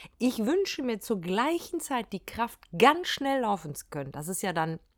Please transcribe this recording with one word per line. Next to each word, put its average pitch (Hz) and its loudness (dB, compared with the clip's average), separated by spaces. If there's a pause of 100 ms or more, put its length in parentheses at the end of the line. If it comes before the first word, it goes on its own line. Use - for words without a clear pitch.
(200)
ich 240 0
wünsche 349 2
mir 233 -2
zur 208 -2
gleichen 269 0
Zeit 262 -4
die 190 -8
Kraft, - -4 (180)
ganz 302 8
schnell 269 0
laufen 175 0
zu - -14
können. 139 -6
Das 151 -8
ist 185 -4
ja 185 0
dann 160 0 (180)